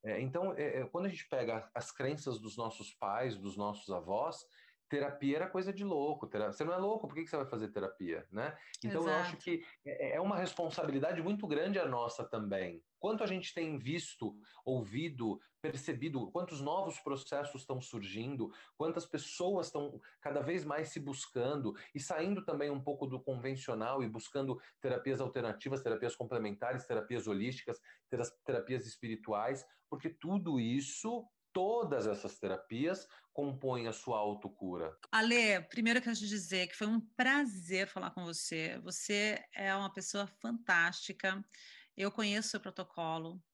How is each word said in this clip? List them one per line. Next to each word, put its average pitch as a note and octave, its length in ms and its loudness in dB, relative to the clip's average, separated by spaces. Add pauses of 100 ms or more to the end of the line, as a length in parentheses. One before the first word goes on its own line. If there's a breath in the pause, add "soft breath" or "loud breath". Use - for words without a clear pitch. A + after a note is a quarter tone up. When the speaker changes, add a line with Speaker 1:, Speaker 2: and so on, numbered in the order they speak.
Speaker 1:
É, G#2+ 160 0
então, E3+ 360 0
é, C#3 240 0
é, B2 60 0
quando F3+ 200 -2
a - 20 2
gente E3+ 200 -6
pega A2+ 460 0
as A#2+ 160 -6
crenças C3+ 480 -2
dos G#2+ 180 -8
nossos A2+ 360 -6
pais, A2+ 440 0
dos F#2+ 200 -6
nossos G#2 340 -2
avós, G2 560 -2 (420 soft breath)
terapia C#3 480 0
era F3+ 120 0
coisa F#3 240 0
de G3 120 -2
louco. D3+ 420 0
Tera-, G#2+ 260 0
você D3+ 120 -2
não E3 80 0
é F3+ 40 2
louco, G#3 300 0
por C3+ 80 -8
que D#3+ 100 -4
que E3 60 -10
você D#3+ 60 -2
vai C3+ 100 0
fazer A2 220 -2
terapia, F2+ 600 -2
né? C3+ 260 -4 (280 loud breath)
Então, E3+ 180 2
eu D#3+ 120 4
acho F3 160 2
Speaker 2:
Exato. D#3+ 140 -10
Speaker 1:
que E3+ 200 0 (200 loud breath)
é, C#3+ 320 -2
é D#3+ 40 2
uma G3 160 2
responsabilidade E3 880 0
muito G3+ 240 0
grande F3 320 4
a E3+ 80 4
nossa A#2+ 380 0
também. G2 580 -2 (160)
Quanto A3 240 0
a G#3+ 40 2
gente F#3 260 -2
tem D#3 260 0
visto, A#2+ 560 -2 (300 loud breath)
ouvido, B2 720 0 (220 loud breath)
percebido, C3+ 720 -2
quantos F3 300 -2
novos E3+ 400 0
processos C#3 640 -2
estão B2+ 180 -4
surgindo, A2+ 680 -4 (260 loud breath)
quantas E3 280 0
pessoas F3 640 0
estão D3 340 -4 (200 loud breath)
cada C#3+ 200 0
vez D#3+ 240 0
mais D3+ 240 0
se D#3 120 -6
buscando C3+ 720 0 (200 loud breath)
e D3 60 -4
saindo F#3 440 0
também D3 260 0
um C#3 100 0
pouco C#3+ 260 -2
do C3 140 -2
convencional C3 840 0
e A#2 60 0
buscando B2+ 520 -2 (200 loud breath)
terapias C3 400 2
alternativas, B2+ 640 0
terapias A#2+ 340 0
complementares, A#2 680 -2
terapias A2 400 0
holísticas, A2 540 0 (280 loud breath)
tera-, A#2+ 220 0 (140)
terapias A#2+ 420 0
espirituais, A2 800 -2 (240 soft breath)
porque D3+ 200 -6
tudo E3+ 500 0
isso, C#3 680 0 (260)
todas F#3 540 2
essas G#2 320 -2
terapias A#2+ 680 0 (260 loud breath)
compõem C3 540 0
a A2+ 60 0
sua A2+ 260 0
autocura. G2 800 -2 (160)
Speaker 2:
Ale, A3 560 6
primeiro A#3 300 4
eu B3 40 4
quero A#3 140 0
te G#3 100 -2
dizer F#3 420 0
que - 80 -10
foi G#3+ 100 0
um A3 140 4
prazer G#3 840 2
falar F#3 240 -4
com F3+ 140 -6
você. D#3+ 560 -2
Você G#3 640 0 (120)
é G3 200 2
uma G3 180 0
pessoa G3 340 -2
fantástica. F#3+ 1160 2 (500 loud breath)
Eu G3+ 160 2
conheço G#3 380 2
o - 40 0
seu G3+ 80 -2
protocolo E3+ 840 -2 (120)